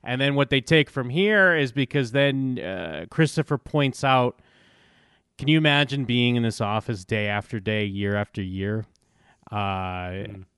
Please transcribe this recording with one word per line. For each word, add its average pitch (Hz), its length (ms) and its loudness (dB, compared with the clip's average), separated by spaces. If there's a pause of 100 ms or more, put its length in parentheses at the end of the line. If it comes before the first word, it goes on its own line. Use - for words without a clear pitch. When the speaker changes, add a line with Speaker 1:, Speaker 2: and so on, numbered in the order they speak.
Speaker 1:
And 127 160 -4
then 139 160 2
what 139 140 2
they 135 100 2
take 151 300 4
from 127 200 -6
here 190 460 4
is 139 160 0
because 135 400 -2
then, 135 480 0
uh, 82 500 -8
Christopher 156 480 0
points 143 460 -2
out, 127 380 2 (960)
can 139 100 -4
you 156 100 6
imagine 143 480 2
being 120 300 2
in 120 80 2
this 113 160 -2
office 104 460 -4
day 107 220 -2
after 104 320 -6
day, 107 260 -2
year 101 300 -2
after 104 260 -4
year? 98 440 -6 (680)
Uh, 107 40 -10 (760)
Speaker 2:
Mm. 95 160 -16 (120)